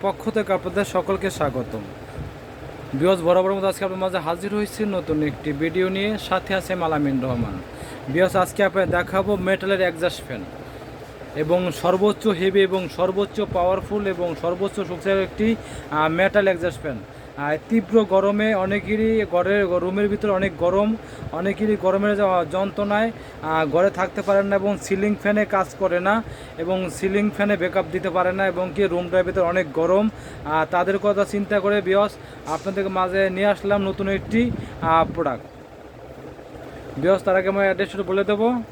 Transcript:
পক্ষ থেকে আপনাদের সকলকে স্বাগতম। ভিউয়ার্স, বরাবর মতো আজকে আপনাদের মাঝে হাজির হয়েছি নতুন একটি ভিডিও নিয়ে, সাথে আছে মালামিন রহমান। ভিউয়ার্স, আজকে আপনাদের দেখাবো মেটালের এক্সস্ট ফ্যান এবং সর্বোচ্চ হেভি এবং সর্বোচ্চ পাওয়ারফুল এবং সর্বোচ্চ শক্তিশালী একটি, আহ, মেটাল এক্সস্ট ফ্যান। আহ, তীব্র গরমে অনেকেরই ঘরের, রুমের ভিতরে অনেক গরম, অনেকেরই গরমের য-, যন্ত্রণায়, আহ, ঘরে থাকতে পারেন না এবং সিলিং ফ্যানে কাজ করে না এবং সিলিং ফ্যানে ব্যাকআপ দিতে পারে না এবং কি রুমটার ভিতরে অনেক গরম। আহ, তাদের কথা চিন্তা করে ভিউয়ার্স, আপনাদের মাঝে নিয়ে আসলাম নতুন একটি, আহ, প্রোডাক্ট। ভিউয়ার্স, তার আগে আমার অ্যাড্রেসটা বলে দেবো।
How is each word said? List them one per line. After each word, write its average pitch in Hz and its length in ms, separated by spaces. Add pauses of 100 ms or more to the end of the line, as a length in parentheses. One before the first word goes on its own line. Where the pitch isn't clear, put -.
পক্ষ 196 280
থেকে 208 240
আপনাদের 185 320
সকলকে 190 440
স্বাগতম। 127 500 (1200)
ভিউয়ার্স, 180 240
বরাবর 185 300
মতো 196 140
আজকে 190 180
আপনাদের 185 180
মাঝে 185 140
হাজির 175 360
হয়েছি 208 320
নতুন 160 380
একটি 147 280
ভিডিও 165 380
নিয়ে, 202 280
সাথে 190 380
আছে 185 200
মালামিন 147 460
রহমান। 117 380 (480)
ভিউয়ার্স, 180 280
আজকে 185 280
আপনাদের 185 260
দেখাবো 185 460
মেটালের 190 460
এক্সস্ট 175 460
ফ্যান 113 160 (920)
এবং 165 360
সর্বোচ্চ 190 560
হেভি 190 340
এবং 185 340
সর্বোচ্চ 190 460 (120)
পাওয়ারফুল 190 540
এবং 175 340
সর্বোচ্চ 180 340
শক্তিশালী 190 480
একটি, 220 320 (360)
আহ, 156 180
মেটাল 190 380
এক্সস্ট 170 340
ফ্যান। 139 160 (400)
আহ, 147 200 (120)
তীব্র 220 340
গরমে 202 520
অনেকেরই 208 760
ঘরের, 190 380
রুমের 185 380
ভিতরে 208 240
অনেক 185 260
গরম, 202 380 (360)
অনেকেরই 202 500
গরমের 196 360
য-, 185 340
যন্ত্রণায়, 202 600 (300)
আহ, 160 240
ঘরে 170 240
থাকতে 190 320
পারেন 202 240
না 202 100
এবং 196 220
সিলিং 196 440
ফ্যানে 208 240
কাজ 190 220 (120)
করে 175 200
না 208 240 (340)
এবং 180 320
সিলিং 202 460
ফ্যানে 202 220
ব্যাকআপ 180 340
দিতে 185 180
পারে 180 220
না 190 160
এবং 180 280
কি 202 80
রুমটার 180 400
ভিতরে 180 200
অনেক 170 300
গরম। 185 360 (360)
আহ, 156 260
তাদের 180 260
কথা 202 280
চিন্তা 202 340
করে 202 220
ভিউয়ার্স, 196 320 (320)
আপনাদের 190 440
মাঝে 190 400
নিয়ে 190 180
আসলাম 202 340
নতুন 190 280
একটি, 226 420 (300)
আহ, 160 320
প্রোডাক্ট। 143 320 (1500)
ভিউয়ার্স, 185 240
তার 190 120
আগে 190 140
আমার 196 140
অ্যাড্রেসটা 190 400
বলে 190 200
দেবো। 208 300 (180)